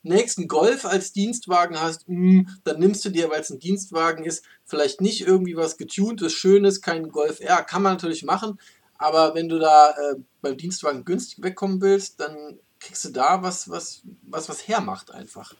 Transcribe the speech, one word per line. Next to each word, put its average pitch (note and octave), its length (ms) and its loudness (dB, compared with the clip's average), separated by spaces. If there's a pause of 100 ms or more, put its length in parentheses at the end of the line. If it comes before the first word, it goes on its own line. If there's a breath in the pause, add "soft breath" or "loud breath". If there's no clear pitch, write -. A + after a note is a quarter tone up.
nächsten F#3 460 0
Golf - 360 2
als F#3 300 -2
Dienstwagen F3 680 -2
hast, D#3+ 260 -6
hm, F#3 400 6 (180 loud breath)
dann D#3 140 -2
nimmst G3+ 280 2
du - 20 -4
dir, E3 220 -2
weil D3+ 100 -4
es - 80 -8
ein C3+ 100 -12
Dienstwagen E3 680 -2
ist, E3 200 -8 (220 soft breath)
vielleicht D3 340 -2
nicht G3 260 -2
irgendwie F#3 300 2
was D#3+ 220 -4
Getuntes, G3 560 -4
Schönes, G3 480 4
kein E3 260 -6
Golf D3+ 320 -4
R, E3+ 220 2
kann F3+ 200 -4
man F#3+ 120 2
natürlich E3 280 -6
machen. F#3+ 380 -4 (380 soft breath)
Aber D#3 360 2
wenn E3 140 -2
du E3 100 -2
da, D3+ 340 8
äh, D3 240 -4 (260)
beim C3+ 160 -6
Dienstwagen D3+ 480 -6
günstig - 360 -6
wegkommen F#3 380 -4
willst, G3 400 0
dann D3+ 400 -12 (200)
kriegst - 260 -14
du C#3+ 40 -12
da F#3 320 0
was, F3+ 280 -8
was, - 320 -12 (220)
was, D#3+ 260 -10
was - 180 -14
hermacht F#3+ 420 -6
einfach - 500 -20